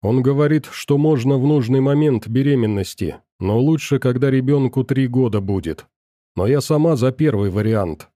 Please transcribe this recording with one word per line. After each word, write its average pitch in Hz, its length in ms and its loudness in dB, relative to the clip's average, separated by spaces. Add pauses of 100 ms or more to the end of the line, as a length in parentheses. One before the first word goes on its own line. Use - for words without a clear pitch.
Он 117 180 0
говорит, 143 520 0
что - 260 -2
можно 139 400 2
в 127 80 0
нужный 135 340 2
момент 143 460 0
беременности, 110 920 -2 (220)
но 101 200 0
лучше, 143 420 0
когда 127 300 0
ребенку 131 520 0
три 131 240 -2
года 120 340 0
будет. 95 460 -6 (480)
Но 90 120 0
я 139 140 2
сама 156 360 2
за 127 160 0
первый 107 380 0
вариант. 101 640 -2